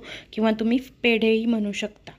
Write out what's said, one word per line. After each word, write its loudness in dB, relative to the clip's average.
किंवा 2
तुम्ही 0
पेढेही 2
म्हणू 0
शकता. -10